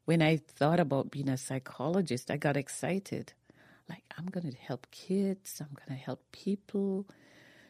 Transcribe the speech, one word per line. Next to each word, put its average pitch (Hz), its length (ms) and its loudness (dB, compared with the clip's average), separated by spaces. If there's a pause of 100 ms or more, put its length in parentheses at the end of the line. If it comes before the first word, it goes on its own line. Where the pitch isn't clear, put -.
When 165 160 6
I 156 160 6
thought 156 420 2
about 139 320 2
being 139 160 -4
a 131 100 2
psychologist, 135 920 -2
I 143 60 0
got 147 180 2
excited. - 800 -4 (560)
Like, - 140 -14 (140)
"I'm 170 100 -8
gonna 170 300 -6
help - 340 -8
kids. 196 680 -2
I'm 143 160 -12
gonna 135 240 -10
help - 320 -8
people." 196 720 -2 (640)